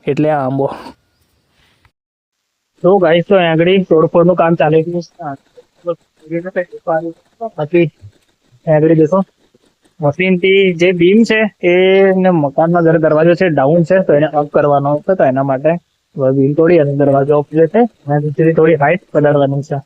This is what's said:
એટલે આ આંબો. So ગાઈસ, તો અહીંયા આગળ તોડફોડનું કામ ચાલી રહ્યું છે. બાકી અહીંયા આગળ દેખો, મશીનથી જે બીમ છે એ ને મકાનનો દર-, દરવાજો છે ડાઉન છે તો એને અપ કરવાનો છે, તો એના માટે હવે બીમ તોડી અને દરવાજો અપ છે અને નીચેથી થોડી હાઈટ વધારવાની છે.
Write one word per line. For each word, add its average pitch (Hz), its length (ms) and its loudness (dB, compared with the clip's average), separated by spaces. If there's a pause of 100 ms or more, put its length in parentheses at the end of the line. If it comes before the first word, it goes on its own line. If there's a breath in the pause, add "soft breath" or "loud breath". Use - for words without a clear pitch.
એટલે 151 240 -2
આ 143 140 -2
આંબો. 135 300 -4 (2000 loud breath)
So 190 180 4
ગાઈસ, 170 260 2
તો 202 60 2
અહીંયા 170 180 2
આગળ 165 160 0 (200)
તોડફોડનું 170 480 2
કામ 170 180 0
ચાલી 160 280 0
રહ્યું 175 200 -8
છે. - 220 -18 (2250)
બાકી 170 340 -4
અહીંયા - 960 -6
આગળ 160 180 2
દેખો, 160 300 0 (760)
મશીનથી 185 760 0
જે 175 180 0
બીમ 185 300 2
છે 220 460 -2
એ 190 340 2 (120)
ને 185 160 0
મકાનનો 165 500 0
દર-, 165 180 2
દરવાજો 156 360 2
છે 185 140 0
ડાઉન 151 340 0
છે 185 200 0
તો 170 120 0
એને 151 120 2
અપ 151 200 -4
કરવાનો 143 520 0
છે, 190 160 -2
તો 180 100 0
એના 135 180 -2
માટે 139 280 -2 (480)
હવે 135 120 0
બીમ 135 220 0
તોડી 165 260 2
અને 143 180 0
દરવાજો 139 420 0
અપ 143 140 -4
છે 165 320 2
અને 147 340 -6
નીચેથી 151 340 -2
થોડી 160 220 2
હાઈટ 151 260 -2 (140)
વધારવાની 143 480 0
છે. 139 240 -8